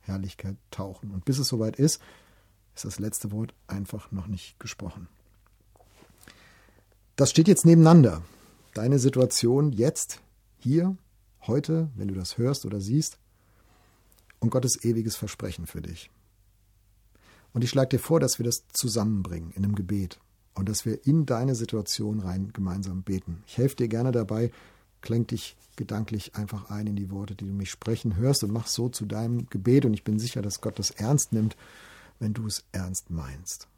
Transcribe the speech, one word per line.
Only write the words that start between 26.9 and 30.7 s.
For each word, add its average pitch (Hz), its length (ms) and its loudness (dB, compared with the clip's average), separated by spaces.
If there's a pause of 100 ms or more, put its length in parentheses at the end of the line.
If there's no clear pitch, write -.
die 98 160 -6
Worte, 98 240 -8
die 98 100 -10
du 98 60 -6
mich 98 180 -4
sprechen 113 460 -4
hörst 131 260 2
und 101 80 -2
mach 113 160 -4
so 120 220 -2
zu 110 180 -6
deinem 117 440 -4
Gebet. 120 340 4
Und 113 100 4
ich 101 80 -6
bin 107 160 0
sicher, 117 240 -4
dass 101 180 -6
Gott 110 200 -6